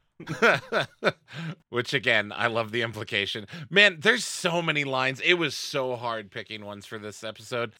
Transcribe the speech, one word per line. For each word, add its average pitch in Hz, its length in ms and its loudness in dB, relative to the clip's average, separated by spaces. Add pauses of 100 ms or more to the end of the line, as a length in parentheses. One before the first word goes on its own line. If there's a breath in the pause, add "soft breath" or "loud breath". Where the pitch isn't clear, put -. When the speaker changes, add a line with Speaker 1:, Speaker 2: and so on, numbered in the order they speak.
(200)
Speaker 1:
<laughs> 165 400 4 (400)
Speaker 2:
<laughs> - 680 -4
Which, 120 260 -2
again, 107 400 2
I 107 120 0
love 113 240 0
the 117 120 0
implication. 104 640 -4 (240 loud breath)
Man, 190 300 6
there's 220 220 4
so 175 380 -2
many 156 220 0
lines. 131 380 0
It 175 140 6
was 160 220 -2
so 131 380 -2
hard 113 340 -6
picking 107 360 -12
ones 104 200 -12
for 113 140 -12
this 104 240 -12
episode. 113 560 -6